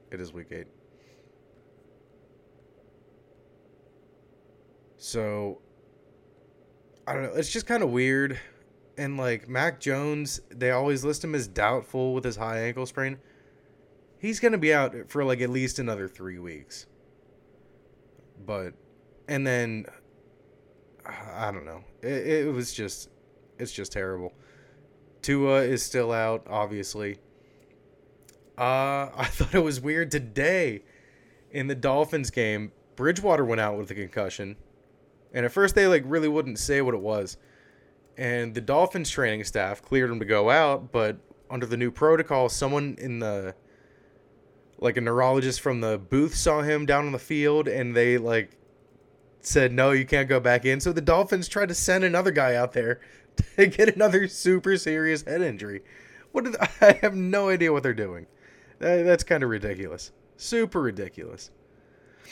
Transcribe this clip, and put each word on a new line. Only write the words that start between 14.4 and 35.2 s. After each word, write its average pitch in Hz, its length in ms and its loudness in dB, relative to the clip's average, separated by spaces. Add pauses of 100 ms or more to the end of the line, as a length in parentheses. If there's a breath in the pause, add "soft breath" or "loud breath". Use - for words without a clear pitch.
gonna 226 180 4
be 156 160 4
out 127 340 -2
for, 147 160 -2
like, 127 160 0
at 123 100 -2
least 131 280 -2
another 107 300 -6
three 92 320 -14
weeks. 82 460 -16 (1600)
But, 95 300 -8 (540)
and 139 180 -2
then, 117 400 -2 (1200)
I 107 460 -8
don't 87 120 -10
know. 80 200 -14 (180)
It, 127 240 -4
it 156 260 0
was 123 220 -6
just, - 340 -10 (480)
it's 110 140 -10
just 98 220 -10
terrible. 95 400 -6 (920 soft breath)
Tua 139 400 2
is 123 200 0
still 117 300 -2
out, 113 360 -2
obviously. 104 680 -4 (1400 soft breath)
Uh, 135 560 -2
<laughs> - 40 -16
I 123 140 -2
thought - 240 -2
it 180 80 4
was 143 180 -2
weird 151 300 -2
today 135 720 -2 (680 soft breath)
in 135 160 -6
the 139 80 -4
Dolphins 139 560 0
game, 107 420 -2 (240)
Bridgewater 170 480 2
went 113 160 0
out 104 180 -2
with 104 120 -8
a 101 40 -10
concussion. 98 600 -8 (760)